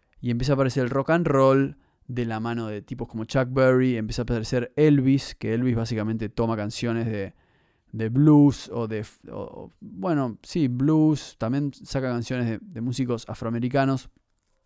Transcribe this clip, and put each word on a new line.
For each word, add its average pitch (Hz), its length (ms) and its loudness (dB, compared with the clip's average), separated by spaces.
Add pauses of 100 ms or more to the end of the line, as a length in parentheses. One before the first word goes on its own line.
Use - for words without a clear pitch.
(200)
y 120 100 -4
empieza 127 220 0
a - 20 2
aparecer 131 300 0
el 120 60 -2
rock 135 200 -2
and 170 160 2
roll 135 500 4 (300)
de 120 200 -4
la 113 140 -4
mano 117 260 -4
de 104 160 -8
tipos 120 260 -10
como 110 160 -8
Chuck 127 260 0
Berry, 131 460 4
empieza 110 260 -4
a - 20 -4
aparecer 120 520 -2
Elvis, 139 580 4
que 113 200 -4
Elvis 123 220 0
básicamente 113 520 -4
toma 113 280 -2
canciones 113 500 -4
de 104 280 -6 (600)
de 110 140 -4
blues 143 640 6
o 117 160 -4
de 110 100 -6
f-, - 320 -14
o, - 100 -10
o, - 400 -14
bueno, 151 640 -4
sí, 156 240 -2
blues, 151 720 2
también 135 340 -2
saca 131 380 -6
canciones 120 380 -4
de, 113 120 -4
de 104 200 -14
músicos 120 480 -4
afroamericanos. 127 800 -2 (560)